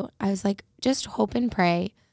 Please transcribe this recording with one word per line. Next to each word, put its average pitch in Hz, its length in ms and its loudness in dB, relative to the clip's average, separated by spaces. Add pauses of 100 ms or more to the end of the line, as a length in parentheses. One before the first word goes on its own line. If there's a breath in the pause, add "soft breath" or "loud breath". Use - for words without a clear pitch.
(200)
I 196 100 0
was 196 160 -2
like, 196 180 -2 (180)
"Just 269 260 0
hope 208 260 -2
and 240 180 0
pray 175 440 2 (180)